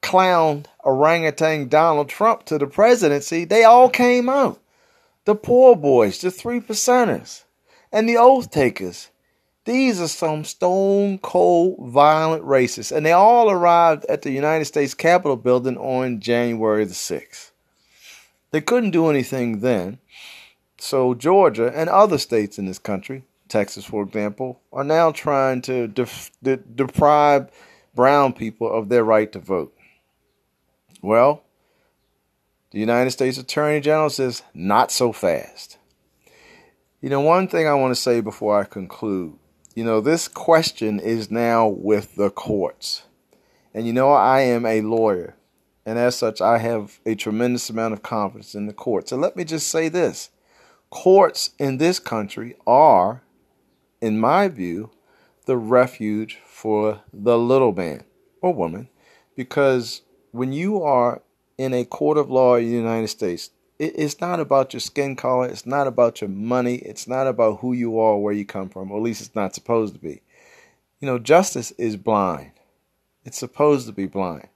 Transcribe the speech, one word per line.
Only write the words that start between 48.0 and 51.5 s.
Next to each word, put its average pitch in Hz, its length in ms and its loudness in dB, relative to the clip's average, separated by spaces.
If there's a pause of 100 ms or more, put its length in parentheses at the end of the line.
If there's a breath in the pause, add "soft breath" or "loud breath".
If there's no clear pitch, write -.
confidence 107 520 -8
in 104 120 -10
the 104 80 -12
courts. - 380 -6
And 131 100 -4
let 180 120 -4
me 180 100 -8
just 156 240 -8
say 160 200 -2
this. 156 400 -4 (600 soft breath)
Courts - 680 2